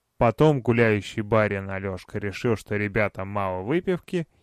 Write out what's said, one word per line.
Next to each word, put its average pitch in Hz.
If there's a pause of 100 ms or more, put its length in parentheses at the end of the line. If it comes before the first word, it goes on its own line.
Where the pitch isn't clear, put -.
(160)
Потом 135
гуляющий 110
барин 101
Алешка 95
решил, 104
что -
ребятам 101
мало 95
выпивки, 170 (160)